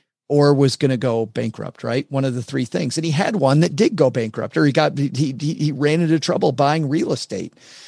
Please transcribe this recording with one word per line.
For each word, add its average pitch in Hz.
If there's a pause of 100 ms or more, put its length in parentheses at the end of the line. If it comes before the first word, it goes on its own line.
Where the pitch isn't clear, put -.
(300)
or 143
was 135
gonna 131
go 113
bankrupt, 113
right? 120
One 135
of 127
the 123
three 131
things. 151
And 160
he 165
had 214
one 143
that 170
did 220
go 143
bankrupt, 113
or 156
he 143
got, 151
he, 139
he, 139
he 151
ran 147
into 160
trouble 175
buying 147
real 151
estate. 98 (340)